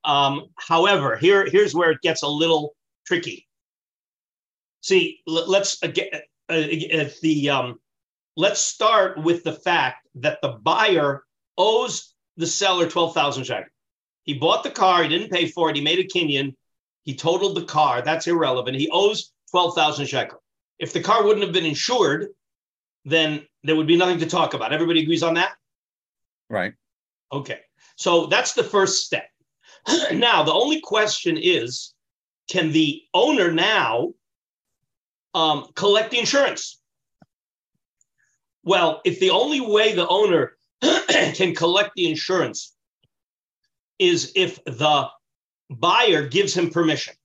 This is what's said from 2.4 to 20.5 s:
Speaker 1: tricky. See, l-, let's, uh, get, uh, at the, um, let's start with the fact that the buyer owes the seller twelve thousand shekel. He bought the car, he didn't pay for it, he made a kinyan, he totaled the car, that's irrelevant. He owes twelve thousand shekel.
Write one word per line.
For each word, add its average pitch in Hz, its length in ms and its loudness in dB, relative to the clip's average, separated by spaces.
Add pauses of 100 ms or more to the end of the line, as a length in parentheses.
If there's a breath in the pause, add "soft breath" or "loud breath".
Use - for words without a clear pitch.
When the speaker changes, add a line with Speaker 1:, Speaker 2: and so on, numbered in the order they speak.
Speaker 1:
tricky. - 420 -6 (1300)
See, - 440 0
l-, 165 220 -4
let's, 196 340 0
uh, - 40 -4
get, 190 260 -4 (380)
uh, - 20 -2
at 156 720 -2
the, 151 260 2
um, 123 320 -2 (560)
let's 190 240 0
start 190 640 0
with 170 220 0
the 156 80 -4
fact 156 640 -4
that 147 260 -4
the 143 60 -4 (140)
buyer 160 640 2 (340)
owes 226 560 0 (220)
the 165 100 -4
seller 180 420 0
twelve 170 260 -2
thousand 135 300 -2
shekel. 113 260 -8 (540)
He 143 100 -6
bought 151 300 0
the 185 60 -6
car, 185 320 2
he 156 60 0
didn't 175 220 -4
pay 180 180 0
for 160 220 -2
it, 147 60 -6
he 143 60 -4
made 160 160 0
a 185 60 0
kinyan, 143 500 -4 (480)
he 135 120 -10
totaled 170 420 0
the 170 80 -6
car, 151 380 0
that's 160 240 -2
irrelevant. 131 500 -2
He 143 140 -2
owes 202 420 0 (180)
twelve 175 240 0
thousand 147 320 0
shekel. - 360 -6 (360)